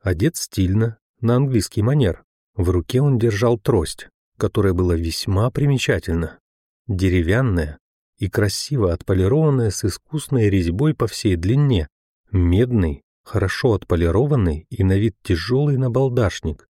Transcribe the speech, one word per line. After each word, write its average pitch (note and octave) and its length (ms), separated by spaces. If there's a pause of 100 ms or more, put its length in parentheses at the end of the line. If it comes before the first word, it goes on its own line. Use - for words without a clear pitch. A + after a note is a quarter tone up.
Одет F#2+ 360
стильно, G#2 600 (220)
на A#2 160
английский B2+ 460
манер. A#2+ 420 (320)
В F#2 140
руке F2+ 300
он C#3 180
держал A#2 400
трость, - 500 (340)
которое G2 300
было F2 220
весьма F#2+ 580
примечательно. G#2 880 (480)
Деревянное F2+ 880 (400)
и G2 100
красиво G2+ 640
отполированное A#2 760
с - 140
искусной A2+ 680
резьбой G2 440
по A#2+ 120
всей G2+ 300
длине, G#2+ 500 (460)
медный, F#2 680 (220)
хорошо G2+ 500
отполированный F2+ 920
и - 140
на F#2+ 160
вид A2 240
тяжелый B2+ 540
набалдашник B2 960